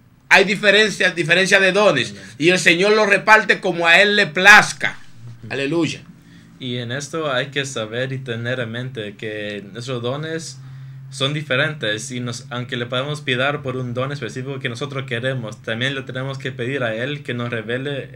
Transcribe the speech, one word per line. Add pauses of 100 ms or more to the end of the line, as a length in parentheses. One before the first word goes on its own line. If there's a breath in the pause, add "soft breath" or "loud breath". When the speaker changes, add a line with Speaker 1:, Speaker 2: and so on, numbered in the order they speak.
(280)
Speaker 1:
hay
diferencia,
diferencia
de
dones.
Speaker 2:
Amén. (140)
Speaker 1:
Y
el
Señor
los
reparte
como
a
Él
le
plazca. (460)
Speaker 2:
Ujú.
Speaker 1:
Aleluya. (560 loud breath)
Speaker 2:
Y
en
esto
hay
que
saber
y
tener
en
mente
que
nuestros
dones (520 loud breath)
son
diferentes
y
nos,
aunque
le
podamos
pedir
por
un
don
específico
que
nosotros
queremos,
también
le
tenemos
que
pedir
a
Él
que
nos
revele